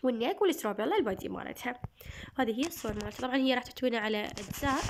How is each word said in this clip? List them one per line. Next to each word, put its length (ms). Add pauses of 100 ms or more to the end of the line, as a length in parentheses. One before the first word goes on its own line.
والنيك 400
والستروبيلا 540
البادي 320
مالتها. 520 (580)
هذه 200
هي 80
الصور 260
مالتها. 280
طبعًا 160
هي 180
راح 80
تحتوينا 360
على 260
أجزاء، 640